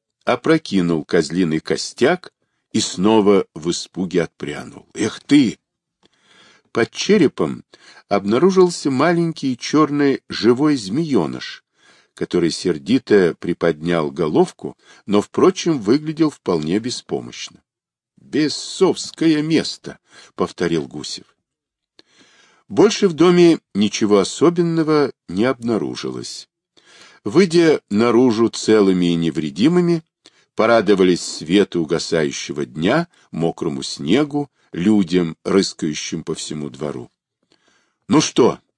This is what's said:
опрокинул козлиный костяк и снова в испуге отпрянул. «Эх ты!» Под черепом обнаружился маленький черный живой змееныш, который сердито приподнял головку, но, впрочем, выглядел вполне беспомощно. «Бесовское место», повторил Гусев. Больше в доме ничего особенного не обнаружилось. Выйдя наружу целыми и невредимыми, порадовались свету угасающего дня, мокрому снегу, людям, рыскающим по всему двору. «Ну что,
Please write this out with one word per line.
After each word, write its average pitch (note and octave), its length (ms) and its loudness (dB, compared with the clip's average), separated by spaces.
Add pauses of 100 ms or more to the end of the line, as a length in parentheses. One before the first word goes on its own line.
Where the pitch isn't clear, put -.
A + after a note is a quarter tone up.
(240)
опрокинул G2 800 0
козлиный E2 560 0
костяк - 720 -2 (400)
и - 80 -2
снова G2+ 640 2 (100)
в E2 160 -8
испуге F2 520 -4
отпрянул. - 720 -12
«Эх - 260 -6
ты!» C#3 380 2 (1120)
Под A2 200 0
черепом G2+ 720 0 (440)
обнаружился D3+ 840 2
маленький D#3 680 -2
черный C#3+ 720 0
живой B2 460 2
змееныш, G2+ 880 -4 (520)
который E2+ 360 -2
сердито F2+ 880 0
приподнял E2 720 -2
головку, D#2 680 -4 (260)
но, G#2 160 2
впрочем, D#3+ 580 0
выглядел D3+ 520 0
вполне E2+ 480 -4
беспомощно. D2 840 -10 (560)
«Бесовское D3+ 1300 -2
место», - 560 -4 (380)
повторил E2 500 -2
Гусев. C2+ 380 -14 (1500)
Больше G3 380 2
в E3+ 60 -4
доме F3 440 6 (160)
ничего G2+ 460 2
особенного D#3 920 0 (160)
не F#2 160 -2
обнаружилось. D2+ 1040 -6 (760)
Выйдя D#3+ 560 4 (100)
наружу A2+ 580 4
целыми G2 580 2
и E2+ 100 2
невредимыми, G2 880 0 (500)
порадовались G2 640 4
свету F2+ 600 -2
угасающего D2+ 840 -4
дня, F#2 440 -2 (240)
мокрому E2 500 -4
снегу, C#3+ 680 -2 (220)
людям, F2 720 0
рыскающим E2+ 800 -2
по D#2+ 140 -8
всему D2 340 -10
двору. C2 400 -12 (960)
«Ну C3 140 2
что, A#2+ 400 0 (180)